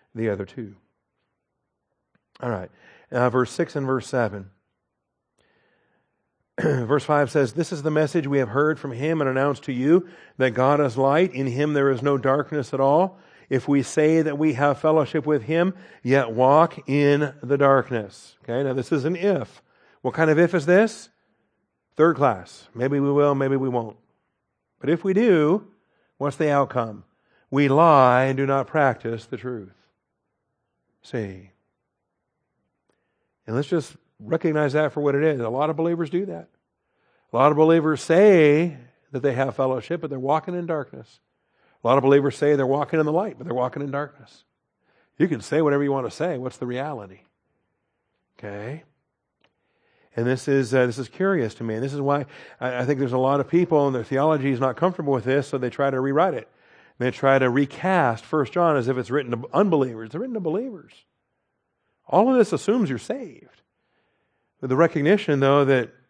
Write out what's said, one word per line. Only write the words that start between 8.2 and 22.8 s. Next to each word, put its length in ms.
we 100
have 120
heard 280
from 140
Him 300
and 80
announced 340
to 100
you, 340
that 140
God 300
is 160
light. 360
In 140
Him 260
there 160
is 140
no 140
darkness 560
at 60
all. 380
If 180
we 140
say 400
that 160
we 160
have 240
fellowship 480
with 180
Him, 300
yet 280
walk 460
in 540
the 160
darkness." 840
Okay, 200
now 100
this 180
is 140
an 100
if. 480
What 120
kind 160
of 80
if 160
is 120
this? 440
Third 220
class. 580
Maybe 240